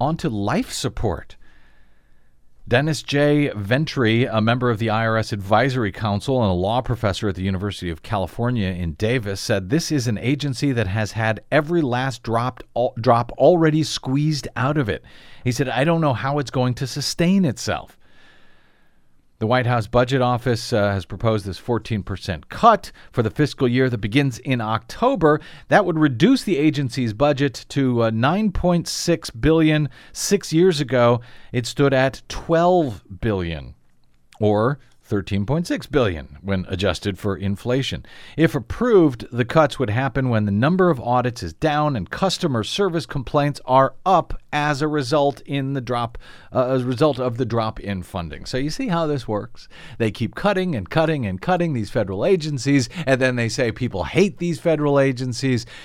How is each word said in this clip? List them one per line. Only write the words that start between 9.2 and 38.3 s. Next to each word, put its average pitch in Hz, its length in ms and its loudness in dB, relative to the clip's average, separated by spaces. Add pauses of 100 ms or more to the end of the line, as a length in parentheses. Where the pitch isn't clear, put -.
said 98 280 -2
this 160 240 0
is 127 160 0
an 107 100 -2
agency 139 540 -2
that 113 160 0
has 101 240 -2
had 110 300 -2 (100)
every 156 300 2
last 127 420 -2
drop, 117 400 -2 (100)
al-, 120 260 -2
drop 120 320 4
already 156 520 6
squeezed 147 720 -2
out 135 220 0
of 123 100 0
it. 87 160 -4 (400)
He 127 80 0
said, 123 160 0
"I 123 160 2
don't 165 160 2
know 147 140 2
how 135 260 -2
it's 131 100 -6
going 127 240 0
to 131 120 -6
sustain 175 580 0
itself." - 520 -4 (1400)
The 110 80 0
White 123 180 2
House 117 220 0
Budget 123 340 2
Office, 123 500 0
uh, 101 200 2
has 95 120 -4
proposed 107 400 -2
this 95 140 -8
fourteen 113 460 -4
percent 92 440 -8
cut - 440 2 (180)
for - 120 -2
the 110 80 2
fiscal - 360 0
year 127 240 2
that 120 80 -4
begins 120 400 0
in 131 220 -2
October. 151 800 2 (280)
That 185 160 6
would 170 140 0
reduce 151 460 4
the 180 120 0
agency's 135 560 0
budget 139 580 0
to, 123 340 2
uh, 113 60 2
nine 165 420 0
point 175 340 0
six - 440 -2
billion. 151 600 2 (220)
Six - 400 -2
years 165 280 4
ago, 120 400 4 (320)
it 123 140 -2
stood 139 260 2
at 131 360 0
twelve 165 760 2 (180)
billion, 85 540 -2 (640)
or 107 380 2 (280)
thirteen 101 380 -2
point 160 220 -2
six 240 200 -4
billion 90 540 -2
when 95 260 -2
adjusted 92 520 -2
for 98 180 -2
inflation. 113 720 -4 (320)